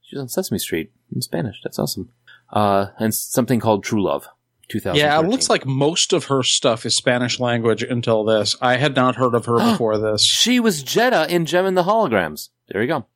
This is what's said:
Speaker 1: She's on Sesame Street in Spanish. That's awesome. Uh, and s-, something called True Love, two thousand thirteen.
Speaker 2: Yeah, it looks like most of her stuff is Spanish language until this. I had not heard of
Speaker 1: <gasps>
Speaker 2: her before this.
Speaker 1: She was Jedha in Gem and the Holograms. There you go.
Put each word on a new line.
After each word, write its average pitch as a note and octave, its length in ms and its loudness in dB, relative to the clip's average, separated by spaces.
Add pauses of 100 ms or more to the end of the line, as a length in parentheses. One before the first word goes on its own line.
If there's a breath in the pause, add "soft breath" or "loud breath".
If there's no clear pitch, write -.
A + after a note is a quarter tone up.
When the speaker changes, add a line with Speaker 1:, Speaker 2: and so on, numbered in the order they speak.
Speaker 1:
She's - 180 -12
on B2+ 80 -10
Sesame F#3 320 -4
Street - 320 -6 (200)
in B2+ 100 -6
Spanish. C3 420 -6
That's - 160 -8
awesome. - 300 -6 (420 soft breath)
Uh, G2 360 2 (100)
and A2 100 0
s-, G#2+ 120 -2
something B2 380 0
called G#2 260 2
True G#2+ 200 0
Love, D2 240 -2 (400)
two A2 120 -4
thousand A#2+ 200 0
thirteen. D3 100 2
Speaker 2:
Yeah, D#3 100 2
it E3 80 0
looks B3+ 220 -2
like G3 160 0
most C#3+ 460 0
of E3+ 140 0
her C3+ 160 0
stuff - 440 0
is A2 80 -2
Spanish B2 460 0
language A#2 420 0
until A#2 420 0
this. G#2+ 380 2
I B2+ 140 2
had C3+ 180 0
not B2+ 220 2
heard B2 180 0
of A2+ 120 0
Speaker 1:
<gasps> - 0 -
Speaker 2:
her A#2+ 120 2
before A#2+ 400 0
this. G#2+ 240 0
Speaker 1:
She - 380 2
was E3+ 240 0
Jedha F#3+ 440 2
in E3+ 180 0
Gem F3+ 200 2
and F#3+ 100 0
the F3+ 80 4
Holograms. A#2+ 680 0 (180)
There G2 140 -4
you B2 60 0
go. - 280 -2